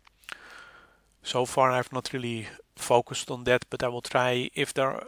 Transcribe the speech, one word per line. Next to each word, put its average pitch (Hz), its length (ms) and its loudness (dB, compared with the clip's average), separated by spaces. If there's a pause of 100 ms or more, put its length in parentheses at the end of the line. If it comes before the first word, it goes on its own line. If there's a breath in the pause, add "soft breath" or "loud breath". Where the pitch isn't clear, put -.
(1200 loud breath)
So 127 220 0
far 131 260 4
I've 123 200 0
not 127 200 -6
really 117 340 -4 (300)
focused - 520 0
on 123 140 -8
that, 123 280 4
but 131 120 -6
I 127 60 0
will 120 140 -6
try, 123 520 2
if 143 180 -2
there, 135 360 0